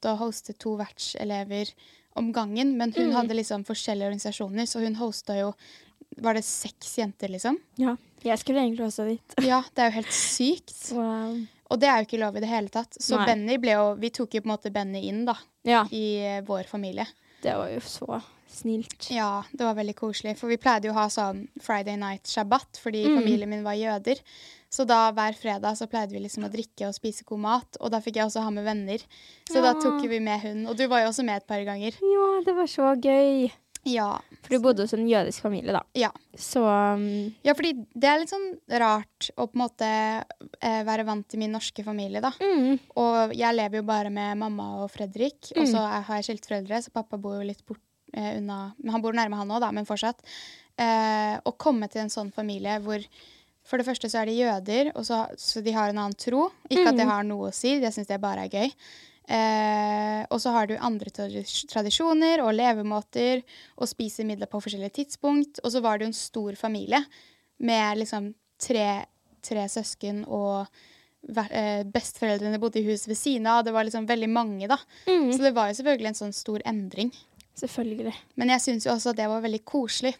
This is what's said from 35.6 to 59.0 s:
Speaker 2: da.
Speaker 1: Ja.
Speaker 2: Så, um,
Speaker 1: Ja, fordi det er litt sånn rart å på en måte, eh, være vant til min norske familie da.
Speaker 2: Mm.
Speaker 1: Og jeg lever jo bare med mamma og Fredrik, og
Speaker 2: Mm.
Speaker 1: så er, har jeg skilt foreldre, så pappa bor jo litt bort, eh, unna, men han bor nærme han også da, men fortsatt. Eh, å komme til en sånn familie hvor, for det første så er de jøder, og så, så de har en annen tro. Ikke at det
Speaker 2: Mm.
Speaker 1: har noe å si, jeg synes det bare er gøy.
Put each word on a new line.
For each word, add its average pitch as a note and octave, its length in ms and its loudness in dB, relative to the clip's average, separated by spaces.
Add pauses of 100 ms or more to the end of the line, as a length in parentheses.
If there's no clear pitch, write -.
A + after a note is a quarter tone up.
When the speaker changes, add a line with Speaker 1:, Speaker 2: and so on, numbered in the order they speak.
Speaker 2:
da. F#3+ 80 2 (140)
Speaker 1:
Ja. A#3 160 2 (260)
Speaker 2:
Så, - 240 0 (320)
um, G#3 400 -2 (100)
Speaker 1:
Ja, D4 100 6
fordi E4 200 0 (240)
det A#3+ 60 0
er D4 160 6
litt E4 100 -4
sånn G4 300 -6 (100)
rart A3 680 0
å A#3+ 120 -2
på - 60 -6
en B3 120 0
måte, A3 560 -2 (380)
eh, A3 220 0
være A3 220 0
vant G#3 220 -4
til G#3+ 120 -6
min G#3+ 120 -2
norske A3 320 -6
familie G#3 380 -4
da. B3+ 80 0 (100)
Speaker 2:
Mm. C#4 400 4 (160)
Speaker 1:
Og A#3 400 4
jeg A#3 200 2
lever G#3+ 220 0
jo A3 60 -2
bare G#3 280 0
med G#3 260 -4
mamma G3+ 460 -6
og G3+ 80 -6
Fredrik, G#3+ 640 -4
og D#4+ 80 6
Speaker 2:
Mm. B3 80 4
Speaker 1:
så A3 40 4 (200)
er, G#3 60 -4
har G#3 180 -4
jeg G#3 40 -6 (140)
skilt - 80 -20
foreldre, G3+ 360 -2
så - 100 -14
pappa A3 240 -6
bor G3+ 240 -6
jo G3+ 60 -6
litt G3+ 180 -12
bort, - 140 -14 (340)
eh, G#3+ 240 -4
unna, G3+ 440 -6
men A3+ 100 -4
han A3+ 100 0
bor A3+ 120 -2
nærme A3 220 0
han G3+ 140 -4
også A3 120 0
da, G#3+ 100 0
men G#3 140 -4
fortsatt. A3 340 -2 (580)
Eh, A3 680 2
å - 120 -2
komme A3+ 320 2
til A3 120 -6
en G#3+ 80 -4
sånn G3+ 220 -6
familie G#3 500 -4
hvor, G#3 220 -4 (600)
for - 140 -14
det A#3+ 100 -2
første A#3+ 240 -4
så A3+ 100 0
er A3 60 0
de A3 100 -2
jøder, A#3 580 2
og A3+ 100 -4
så, A3+ 300 0
så - 280 -4
de A3 80 0
har G#3+ 180 2
en G#3 80 -2
annen G3+ 180 -4
tro. C#4+ 360 0 (180)
Ikke F4+ 200 6
at C4 80 6
det A3 100 6
Speaker 2:
Mm. - 20 4
Speaker 1:
har G#3 140 2
noe G#3 260 -4
å G3 40 -6
si, C#4 260 0
jeg A#3 140 0
synes G3+ 140 -6
det G3 140 -2
bare G3 240 -2
er F#3+ 40 -8
gøy. G#3+ 220 0 (600)